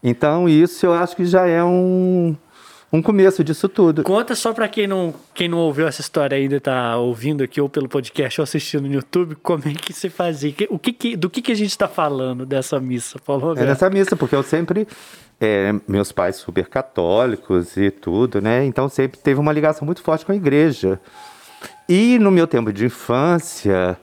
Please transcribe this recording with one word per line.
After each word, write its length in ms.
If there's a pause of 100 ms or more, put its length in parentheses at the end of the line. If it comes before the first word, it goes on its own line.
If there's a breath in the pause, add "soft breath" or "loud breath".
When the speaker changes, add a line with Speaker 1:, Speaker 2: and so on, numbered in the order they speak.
Speaker 1:
Então, 460
isso 360
eu 80
acho 240
que 80
já 220
é 160
um, 760 (560 soft breath)
um 80
começo 440
disso 240
tudo. 340
Speaker 2:
Conta 320
só 180
pra 160
quem 200
não, 260 (180)
quem 160
não 100
ouviu 280
essa 140
história 360
ainda, 240
tá 360
ouvindo 480
aqui 160
ou 80
pelo 200
podcast 520
ou 20
assistindo 460
no 60
YouTube, 500
como 220
é 60
que 200
se 180
fazia? 420
Que, 160
o 100
que 140
que, 240
do 140
que 100
que 120
a 40
gente 220
tá 100
falando 560
dessa 360
missa, 440
Paulo 180
Speaker 1:
É 40
Speaker 2:
Roberto? 220
Speaker 1:
nessa 220
missa, 260
porque 200
eu 80
sempre, 420 (540 loud breath)
é, 340 (140)
meus 240
pais 240
super 320
católicos 1080
e 140
tudo, 500
né? 240
Então 240
sempre 300
teve 220
uma 120
ligação 320
muito 180
forte 220
com 80
a 40
igreja. 640 (880 loud breath)
E 320
no 100
meu 160
tempo 260
de 140
infância 1160